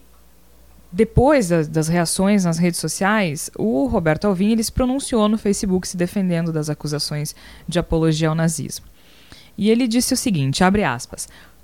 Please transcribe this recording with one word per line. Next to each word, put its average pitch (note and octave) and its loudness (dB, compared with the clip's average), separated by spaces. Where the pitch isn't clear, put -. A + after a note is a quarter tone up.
depois A3+ 4
das, E3 2
das D#3 -2
reações F3+ 2
nas E3 0
redes F3 2
sociais, F#3 -2
o B3+ 0
Roberto E3+ 0
Alvim, G3+ 2
ele A3+ 2
se - -6
pronunciou B3+ 0
no A3 0
Facebook F#3+ -2
se - -10
defendendo F3 -2
das D#3 -4
acusações D3 -6
de E3+ -2
apologia D#3+ 0
ao D#3 0
nazismo. D#3+ -4
E G3+ 0
ele A#3 2
disse A#3+ 0
o - -2
seguinte: C#3 0
abre G3 4
aspas, - -6